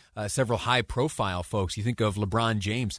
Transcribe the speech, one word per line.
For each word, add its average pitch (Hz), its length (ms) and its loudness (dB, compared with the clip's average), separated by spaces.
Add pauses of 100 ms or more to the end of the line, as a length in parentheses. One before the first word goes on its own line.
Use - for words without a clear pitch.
(160)
uh, 107 100 -4
several 117 320 2
high-profile 117 840 0
folks. 95 320 -2
You 104 80 -4
think 117 160 0
of 107 160 2
LeBron 107 420 2
James, 104 400 -2